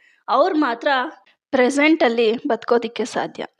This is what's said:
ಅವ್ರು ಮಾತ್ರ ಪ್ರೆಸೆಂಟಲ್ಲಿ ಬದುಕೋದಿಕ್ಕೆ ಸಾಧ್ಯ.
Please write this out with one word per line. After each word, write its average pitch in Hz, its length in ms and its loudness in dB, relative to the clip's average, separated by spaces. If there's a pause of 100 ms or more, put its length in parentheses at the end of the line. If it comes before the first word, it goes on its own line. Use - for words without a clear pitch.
(280)
ಅವ್ರು 311 280 2
ಮಾತ್ರ 254 320 -2 (640)
ಪ್ರೆಸೆಂಟಲ್ಲಿ 254 880 2
ಬದುಕೋದಿಕ್ಕೆ 233 680 -2
ಸಾಧ್ಯ. - 420 -8 (140)